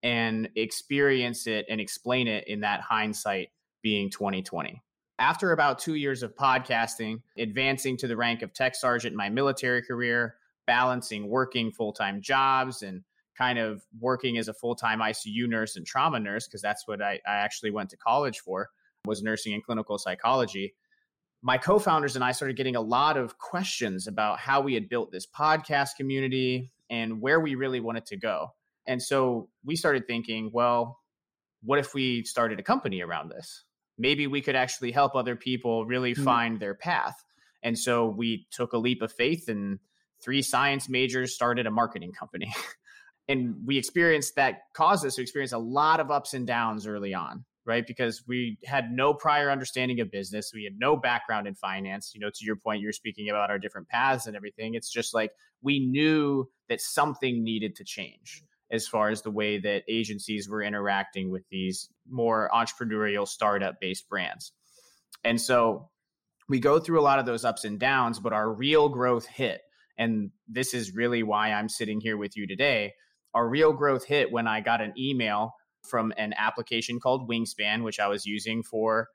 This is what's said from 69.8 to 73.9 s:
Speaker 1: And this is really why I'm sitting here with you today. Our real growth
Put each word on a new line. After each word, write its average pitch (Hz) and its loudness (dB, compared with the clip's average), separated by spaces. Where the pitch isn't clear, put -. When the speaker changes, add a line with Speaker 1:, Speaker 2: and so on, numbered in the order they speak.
Speaker 1:
And 110 0
this 127 -2
is 107 -4
really 117 2
why 107 2
I'm 107 0
sitting 107 -4
here 110 -2
with 101 -6
you 101 -8
today. 104 0
Our 117 2
real 151 6
growth 135 2